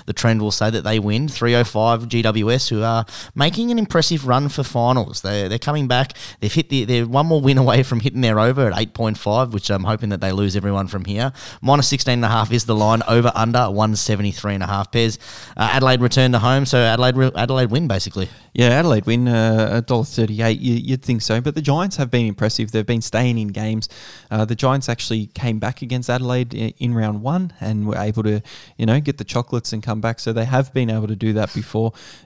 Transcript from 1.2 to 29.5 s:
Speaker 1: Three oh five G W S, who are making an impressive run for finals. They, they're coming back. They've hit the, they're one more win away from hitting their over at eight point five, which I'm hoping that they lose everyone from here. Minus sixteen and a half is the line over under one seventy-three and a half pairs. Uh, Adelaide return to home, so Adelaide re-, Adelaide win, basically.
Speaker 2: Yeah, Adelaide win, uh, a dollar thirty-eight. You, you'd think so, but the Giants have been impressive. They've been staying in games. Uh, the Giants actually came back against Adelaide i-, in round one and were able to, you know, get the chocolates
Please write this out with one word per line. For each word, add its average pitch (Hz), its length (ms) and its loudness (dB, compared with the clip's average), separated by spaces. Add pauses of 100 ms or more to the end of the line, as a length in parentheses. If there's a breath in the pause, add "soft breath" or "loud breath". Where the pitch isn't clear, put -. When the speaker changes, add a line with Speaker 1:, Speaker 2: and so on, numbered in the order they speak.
Speaker 1:
Three 120 300 0
oh 120 80 4
five 113 440 0
G 117 140 0
W 110 300 2
S, 131 160 0
who 110 160 -2
are 113 200 0 (300 loud breath)
making 226 380 0
an 233 80 2
impressive 156 480 0
run 135 200 2
for 139 140 -4
finals. 123 600 -2
They, 101 260 -4
they're 107 100 -4
coming 147 300 -2
back. 127 240 0 (260 loud breath)
They've 104 160 -2
hit - 140 0
the, 135 160 0
they're 117 220 0
one 135 200 0
more 160 140 2
win 135 180 4
away 131 240 4
from 127 160 0
hitting 110 220 -2
their 110 180 2
over 123 320 2
at 85 80 -2
eight 107 160 -2
point 110 240 -2
five, 117 340 0
which 101 180 -4
I'm 98 140 0
hoping 107 260 -2
that 98 100 -4
they 95 100 -2
lose 95 240 0
everyone 98 320 -2
from 92 180 -6
here. 107 280 -4 (300 loud breath)
Minus 135 260 4
sixteen 131 280 0
and 120 80 0
a 113 40 2
half 110 240 2
is 117 120 0
the 113 120 0
line 110 320 4
over 117 260 4
under 117 360 0
one 107 260 0
seventy-three 101 580 -2
and 95 80 -4
a 87 40 -4
half 98 260 -4
pairs. 117 260 0 (380 loud breath)
Uh, 107 160 0
Adelaide 131 280 4
return 123 320 4
to 120 60 4
home, 131 280 2
so 131 120 2
Adelaide 123 380 4
re-, 131 180 2
Adelaide 127 360 0
win, 147 180 0
basically. 98 400 -2 (240 loud breath)
Speaker 2:
Yeah, 120 160 4
Adelaide 127 380 4
win, 120 220 2
uh, 110 440 2
a 117 100 0
dollar 120 220 0
thirty-eight. 113 560 0
You, 123 140 0
you'd 131 280 -2
think 117 200 -2
so, 110 180 0
but 147 140 -4
the 160 80 -4
Giants 160 340 0
have 131 140 -2
been 120 160 2
impressive. 110 440 -2
They've 107 160 -2
been 117 160 -2
staying 117 360 0
in 107 100 -4
games. 107 400 -4 (420 loud breath)
Uh, 107 140 0
the 110 100 -2
Giants 131 340 0
actually 113 380 -4
came 117 320 -4
back 110 240 -6
against 123 260 -6
Adelaide 123 460 -2
i-, 110 240 -4
in 120 160 0
round 107 280 -2
one 170 380 -2
and 107 260 -2
were 104 120 -2
able 110 240 -2
to, 107 180 2 (380 loud breath)
you 113 80 0
know, 120 140 4
get 143 180 -4
the 107 60 -8
chocolates 120 480 -4